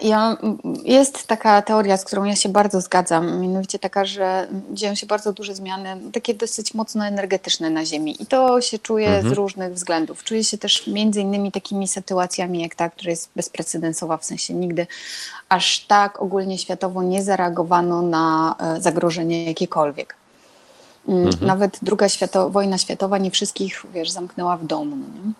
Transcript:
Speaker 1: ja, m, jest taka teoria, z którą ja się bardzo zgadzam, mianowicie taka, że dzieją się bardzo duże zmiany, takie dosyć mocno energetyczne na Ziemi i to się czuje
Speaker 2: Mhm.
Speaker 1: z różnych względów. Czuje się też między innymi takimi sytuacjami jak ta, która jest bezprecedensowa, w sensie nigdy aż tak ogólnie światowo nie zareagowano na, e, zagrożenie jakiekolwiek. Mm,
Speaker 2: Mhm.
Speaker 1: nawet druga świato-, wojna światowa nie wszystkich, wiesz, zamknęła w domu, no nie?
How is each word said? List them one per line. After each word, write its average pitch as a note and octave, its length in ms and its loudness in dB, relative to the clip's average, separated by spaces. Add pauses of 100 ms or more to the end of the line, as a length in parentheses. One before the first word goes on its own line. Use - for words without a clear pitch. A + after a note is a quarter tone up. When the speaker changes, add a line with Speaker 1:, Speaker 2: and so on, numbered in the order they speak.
Speaker 1:
ja, A3 400 4
m, G#3+ 160 -2 (260)
jest C4+ 420 6
taka G#3+ 360 6
teoria, G#3 340 4
z F#3+ 80 -2
którą G3 200 -2
ja G3+ 120 0
się G3+ 120 0
bardzo G3 320 4
zgadzam, F3 600 2
mianowicie F#3+ 380 -2
taka, G3 260 0
że F#3+ 440 -2 (220)
dzieją G3+ 240 -4
się G#3 120 -6
bardzo G#3 260 0
duże G3+ 220 -8
zmiany, F#3+ 420 -8 (160)
takie A3+ 220 -2
dosyć A3 400 -6
mocno A3 320 -2
energetyczne F#3+ 640 -2
na D#3+ 140 0
Ziemi D#3 380 -6
i G#3 40 -12
to B3+ 340 4
się A#3 180 -4
czuje G#3+ 300 0
Speaker 2:
Mhm. G3 260 4
Speaker 1:
z - 20 0
różnych F#3+ 380 -4
względów. E3 500 -4
Czuje A3 200 -2
się G#3 140 -2
też - 280 0
między G#3 340 2
innymi G3+ 320 -2
takimi G3 360 -4
sytuacjami F3+ 760 -2
jak E3 120 -8
ta, E3+ 160 -2
która - 200 -8
jest - 260 -6
bezprecedensowa, E3 800 -4
w - 80 -6
sensie F3 300 -6
nigdy F3 320 -2 (640)
aż - 320 2
tak G3+ 420 4
ogólnie F#3+ 360 -2
światowo F#3 440 -4
nie F#3 200 2
zareagowano F3 800 2
na, D#3+ 580 2
e, E3 200 -2
zagrożenie E3+ 640 0
jakiekolwiek. D#3 720 -2 (920)
Mm, F3+ 180 4
Speaker 2:
Mhm. F#3+ 200 2
Speaker 1:
nawet F#3+ 360 2
druga G3 260 2
świato-, F#3+ 420 0
wojna G3 280 2
światowa G3 400 -2
nie F#3+ 120 0
wszystkich, - 520 -2 (120)
wiesz, E3 160 -4
zamknęła F3 460 -4
w E3 100 -8
domu, D#3 300 -4
no C4+ 100 -8
nie? F3+ 340 -8